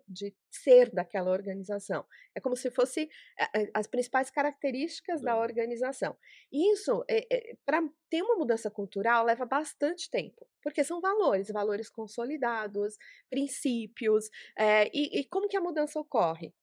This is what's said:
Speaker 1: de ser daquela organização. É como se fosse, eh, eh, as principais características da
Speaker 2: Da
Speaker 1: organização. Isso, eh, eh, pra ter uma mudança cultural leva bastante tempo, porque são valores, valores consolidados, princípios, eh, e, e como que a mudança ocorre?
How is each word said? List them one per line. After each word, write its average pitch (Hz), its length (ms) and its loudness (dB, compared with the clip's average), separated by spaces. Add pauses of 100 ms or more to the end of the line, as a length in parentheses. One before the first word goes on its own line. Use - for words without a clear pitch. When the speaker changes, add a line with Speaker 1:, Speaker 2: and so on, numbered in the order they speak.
Speaker 1:
de 202 280 -10 (140)
ser 247 420 8
daquela 180 400 -2
organização. 196 760 -4 (300)
É 220 60 -6
como 247 140 0
se 247 160 -4
fosse, 269 360 0 (320)
eh, - 100 0 (140)
eh, 208 100 -6
as 220 140 0
principais 262 420 -2
características 294 920 -4
da 240 100 -2
Speaker 2:
Da 226 80 2
Speaker 1:
organização. 233 760 -4 (340)
Isso, 294 580 2
eh, 220 220 0
eh, - 240 -2 (100)
pra 311 160 2 (280)
ter 330 120 0
uma 453 140 2
mudança 226 340 0
cultural 208 560 0
leva 233 200 2
bastante 302 640 -2
tempo, - 360 -6 (160)
porque 294 220 -2
são 339 160 -4
valores, 330 500 2
valores 208 400 -2
consolidados, 220 1080 -4 (320)
princípios, 233 1000 -2 (280)
eh, 214 360 4
e, 285 280 -2
e 269 80 -4
como 392 180 -4
que 392 100 -2
a 370 40 0
mudança 311 380 -2
ocorre? 170 640 -2